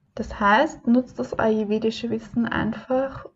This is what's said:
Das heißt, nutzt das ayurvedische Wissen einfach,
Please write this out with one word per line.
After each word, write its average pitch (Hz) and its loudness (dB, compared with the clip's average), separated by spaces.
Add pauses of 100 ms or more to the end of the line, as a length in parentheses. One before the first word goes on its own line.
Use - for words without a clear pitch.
(160)
Das - -8
heißt, 226 2
nutzt 247 2
das - -6
ayurvedische 220 0
Wissen 226 -2
einfach, 254 -2 (120)